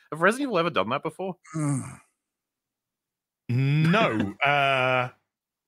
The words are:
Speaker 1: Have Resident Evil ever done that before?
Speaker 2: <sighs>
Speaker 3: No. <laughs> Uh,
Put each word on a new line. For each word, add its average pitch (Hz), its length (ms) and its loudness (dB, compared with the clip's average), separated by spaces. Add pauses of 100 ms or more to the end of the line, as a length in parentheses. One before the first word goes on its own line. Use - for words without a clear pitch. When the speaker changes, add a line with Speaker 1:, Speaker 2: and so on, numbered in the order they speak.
(120)
Speaker 1:
Have 156 100 -8
Resident 240 280 0
Evil 190 100 0
ever 170 100 0
done 98 200 -2
that 135 140 -4
before? 185 320 -8 (180)
Speaker 2:
<sighs> 143 460 -4 (1500)
Speaker 3:
No. 139 880 2
<laughs> - 60 -4
Uh, 131 640 2 (580)